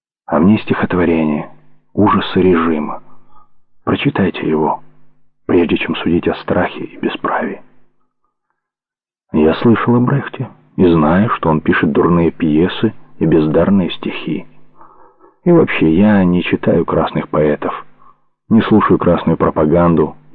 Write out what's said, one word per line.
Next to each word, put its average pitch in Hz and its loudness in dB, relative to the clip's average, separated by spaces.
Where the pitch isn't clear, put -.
а - -2
в 80 2
ней 107 6
стихотворение 82 -2
«Ужасы 101 0
режима». 82 0
Прочитайте - -2
его, 78 -2
прежде 87 0
чем - -4
судить - -2
о - -2
страхе - -4
и - -14
бесправии. - -6
Я 80 2
слышал 117 2
о 120 2
Брехте 131 -4
и 90 4
знаю, 85 2
что - -2
он 78 0
пишет 85 0
дурные 85 2
пьесы 85 -2
и 82 -2
бездарные 82 2
стихи. - -8
И 180 4
вообще, 80 2
я 101 4
не 90 2
читаю - -2
красных 80 -4
поэтов, - -2
не 110 4
слушаю 101 2
красную 82 0
пропаганду, 80 2